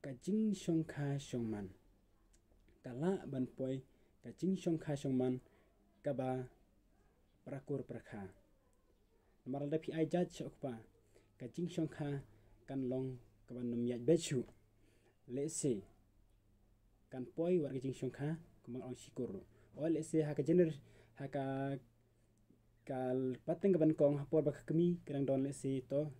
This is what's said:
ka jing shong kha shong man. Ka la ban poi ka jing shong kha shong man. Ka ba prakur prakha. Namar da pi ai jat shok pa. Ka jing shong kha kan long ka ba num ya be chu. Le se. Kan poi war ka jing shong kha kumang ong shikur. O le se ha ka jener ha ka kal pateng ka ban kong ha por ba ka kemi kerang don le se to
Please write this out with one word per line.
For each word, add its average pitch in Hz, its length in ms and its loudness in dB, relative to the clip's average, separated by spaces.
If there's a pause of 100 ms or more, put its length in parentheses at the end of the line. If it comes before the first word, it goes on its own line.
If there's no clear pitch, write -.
ka 139 80 -8 (120)
jing 214 300 4
shong 160 380 2
kha 143 160 -2 (100)
shong 123 320 -2
man. 101 180 -4 (1160)
Ka 131 80 -12 (100)
la 180 100 2 (200)
ban 131 140 0 (120)
poi 131 180 -2 (480)
ka 127 60 -12 (100)
jing 190 220 2
shong 165 220 0
kha 151 180 -2
shong 135 160 2
man. 127 160 2 (720)
Ka 143 80 0
ba 131 160 -2 (1160)
prakur 135 440 -6
prakha. 113 340 -12 (1200)
Namar 139 260 -4
da 160 120 2
pi - 140 -6
ai 160 160 4
jat 180 140 4 (100)
shok 123 160 -10 (100)
pa. 127 100 -4 (680)
Ka 127 140 -10
jing 170 200 -4
shong 160 220 0
kha 147 140 -4 (580)
kan 135 140 -4 (100)
long 131 180 -2 (380)
ka - 80 -16
ba 123 80 -8
num 120 260 -2
ya 120 80 -2
be 131 200 6
chu. 135 220 0 (960)
Le 139 140 -2
se. 143 240 0 (1400)
Kan 127 140 -6 (100)
poi 170 260 4
war 135 140 -2
ka 131 80 -2
jing 131 160 -4
shong 127 180 -2
kha 143 120 -2 (340)
kumang 127 240 -10
ong 127 140 -8
shikur. 113 300 -6 (440)
O 156 120 -2
le 160 160 4
se 160 140 0 (100)
ha 151 100 -2
ka 143 100 0
jener 165 220 8 (500)
ha 139 60 -6 (100)
ka 135 100 0 (1400)
kal 131 320 0 (260)
pateng 170 280 4
ka 156 60 4
ban 156 200 8
kong 147 200 6
ha 143 120 -4
por 156 160 4
ba 147 40 4
ka - 160 -10
kemi 170 200 4 (180)
kerang 139 200 -2
don 135 180 2
le 143 80 -2 (100)
se 135 100 -2 (200)
to 143 100 2 (180)